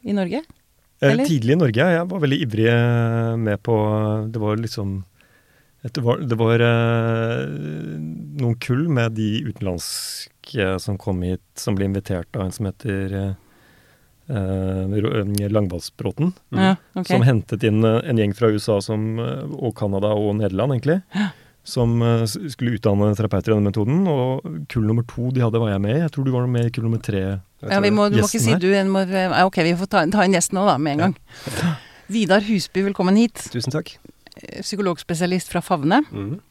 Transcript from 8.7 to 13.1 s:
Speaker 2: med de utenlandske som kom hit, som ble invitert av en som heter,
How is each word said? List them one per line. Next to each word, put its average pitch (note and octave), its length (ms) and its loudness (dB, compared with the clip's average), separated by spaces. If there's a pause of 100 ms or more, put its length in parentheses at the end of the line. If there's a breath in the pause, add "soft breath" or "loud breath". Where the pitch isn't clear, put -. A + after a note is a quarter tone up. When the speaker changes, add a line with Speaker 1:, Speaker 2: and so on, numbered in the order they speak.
Speaker 2:
med A#2 260 0
de A2 120 -2 (180)
utenlandske - 1400 -6
som G2+ 160 -6
kom F#2 260 -4
hit, F2+ 200 -4 (100)
som G#2 240 -4
ble G2 100 0
invitert F#2+ 480 -4
av F#2+ 120 -4
en F2+ 100 -8
som G#2+ 100 -4
heter, G2 540 -6